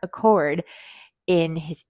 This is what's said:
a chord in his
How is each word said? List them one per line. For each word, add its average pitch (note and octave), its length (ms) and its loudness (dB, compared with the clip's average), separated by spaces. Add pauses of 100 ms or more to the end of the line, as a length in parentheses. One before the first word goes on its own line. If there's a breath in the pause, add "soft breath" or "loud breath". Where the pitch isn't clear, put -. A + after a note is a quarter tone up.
a F#3 60 -8
chord E3+ 560 2 (640 loud breath)
in E3 300 0
his E3 340 -10